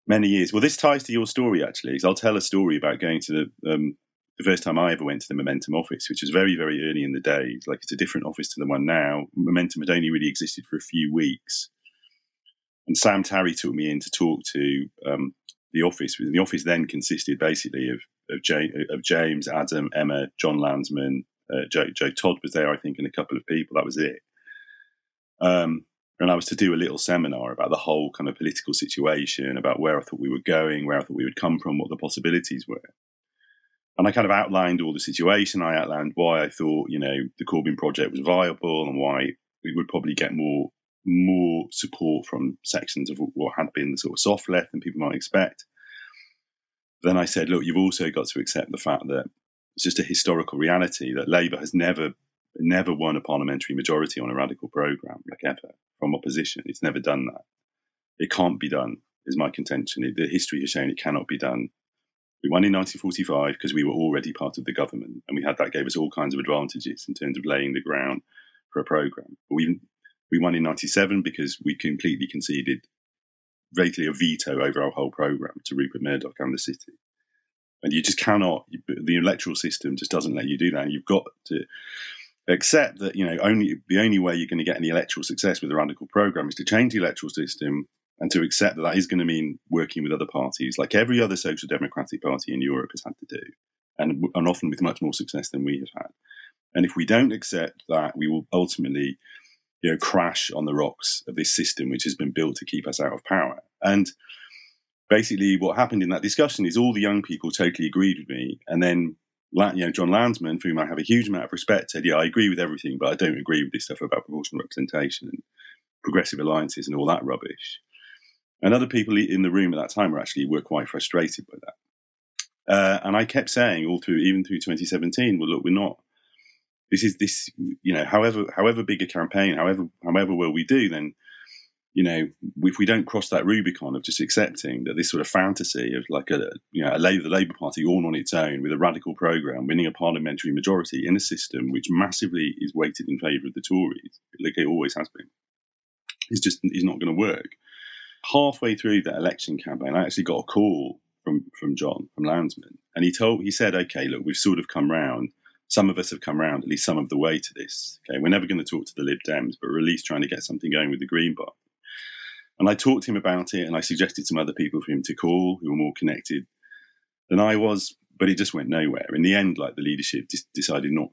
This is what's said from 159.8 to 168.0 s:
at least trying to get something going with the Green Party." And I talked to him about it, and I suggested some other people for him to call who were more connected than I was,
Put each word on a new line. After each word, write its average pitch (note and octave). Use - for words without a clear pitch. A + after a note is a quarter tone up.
at D#2+
least E2+
trying D2
to C#2+
get -
something D#2
going D2+
with C2+
the C#2
Green E2
Party." -
And G2
I G#2+
talked C3
to B2
him G#2
about F2+
it, F2
and E2
I D#2+
suggested E2
some D#2+
other D2+
people D2+
for D2+
him C#2
to D2
call F2
who D2+
were D2
more D2+
connected D2
than F#2+
I G#2+
was, G#2